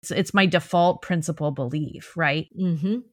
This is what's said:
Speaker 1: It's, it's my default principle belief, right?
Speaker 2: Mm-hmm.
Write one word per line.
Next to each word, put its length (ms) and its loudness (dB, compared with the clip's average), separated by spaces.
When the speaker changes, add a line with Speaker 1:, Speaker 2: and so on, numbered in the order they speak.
Speaker 1:
It's, 80 -10
it's 240 0
my 120 4
default 540 2
principle 520 -2
belief, 640 -6
right? 320 0
Speaker 2:
Mm-hmm. 380 0